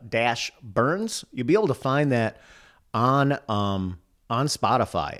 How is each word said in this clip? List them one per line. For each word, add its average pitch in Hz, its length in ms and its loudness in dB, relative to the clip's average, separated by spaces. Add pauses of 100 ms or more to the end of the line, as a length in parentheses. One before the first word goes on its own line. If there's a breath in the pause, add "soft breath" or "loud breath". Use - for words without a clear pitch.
dash 117 440 -2 (120)
Burns. 139 680 -2
You'll 123 140 -4
be 156 80 4
able 214 140 4
to 131 60 0
find 139 380 0
that 113 280 0 (520 loud breath)
on, 139 460 2 (100)
um, 98 520 -2 (280)
on 139 200 0
Spotify, 101 720 0